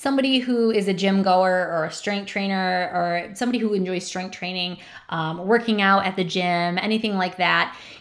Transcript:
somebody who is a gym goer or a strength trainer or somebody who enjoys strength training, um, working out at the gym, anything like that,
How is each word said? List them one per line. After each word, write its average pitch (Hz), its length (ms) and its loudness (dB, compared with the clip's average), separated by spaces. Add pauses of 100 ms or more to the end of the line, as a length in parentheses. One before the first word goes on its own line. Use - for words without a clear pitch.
somebody 269 400 2
who 240 320 2
is 202 160 2
a 196 80 0
gym 190 260 2
goer 185 500 4
or 160 140 0
a 165 60 -6
strength 202 340 -6
trainer 190 680 -2
or 175 440 -2
somebody 247 240 -2
who 214 160 0
enjoys 180 280 -2
strength 185 280 -8
training, 180 480 -6 (300)
um, 165 360 -4
working 220 380 2
out 196 240 4
at 190 80 -4
the 190 80 0
gym, 175 560 0
anything 214 400 0
like 185 180 -2
that, 170 400 2 (240)